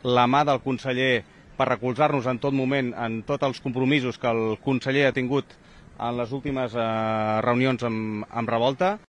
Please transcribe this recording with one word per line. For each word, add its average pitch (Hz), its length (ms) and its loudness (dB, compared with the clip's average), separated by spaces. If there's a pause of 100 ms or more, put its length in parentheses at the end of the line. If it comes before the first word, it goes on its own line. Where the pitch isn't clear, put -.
la 123 160 6
mà 139 240 4
del 135 160 2
conseller 127 600 0 (320)
per 131 80 2
recolzar-nos 127 640 0
en 120 80 -2
tot 139 160 -2
moment 131 400 0
en 113 320 -4
tots 143 180 -2
els 135 160 -2
compromisos 127 560 0
que 123 140 -2
el 110 320 0
conseller 135 460 2
ha 123 40 2
tingut 131 380 -2 (480)
en 120 180 -4
les 120 160 -4
últimes, 135 400 -4
eh, 110 680 0
reunions 123 400 2
amb, 110 480 -4
amb 113 180 -4
Revolta. 131 440 2 (240)